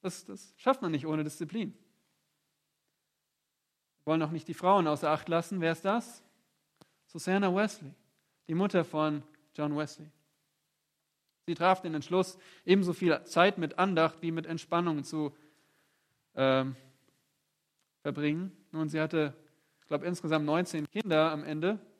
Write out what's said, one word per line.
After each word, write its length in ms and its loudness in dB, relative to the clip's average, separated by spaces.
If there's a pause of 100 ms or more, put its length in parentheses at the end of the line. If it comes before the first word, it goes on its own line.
Das, 240 -10
das 320 -18
schafft 260 0
man 80 -4
nicht 160 -2
ohne 160 -2
Disziplin. 500 -8 (2250)
Wir 40 -8
wollen 160 2
auch 100 -4
nicht 160 -8
die 60 -6
Frauen 340 4
außer 220 0
Acht 180 -2
lassen. 320 -2
Wer 120 2
ist 120 -6
das? 400 -2 (800)
Susanna 480 0
Wesley, 400 -2 (540)
die 60 -2
Mutter 300 2
von 380 -2 (320)
John 220 -4
Wesley. 340 -8 (1400)
Sie 80 -4
traf 280 4
den 120 -6
Entschluss, 440 0 (260)
ebenso 300 6
viel 300 2
Zeit 340 4
mit 200 -4
Andacht 440 2
wie 100 -2
mit 140 -6
Entspannung 580 -2
zu, 320 -6 (1000)
ähm, 400 2 (1300)
verbringen. 500 -2 (220)
Nun, 160 -4
sie 100 -2
hatte, 360 0 (460)
ich 60 -20
glaub, 180 -2
insgesamt 420 -2
neunzehn 420 -2
Kinder 420 2
am 140 -6
Ende. 340 -2 (220)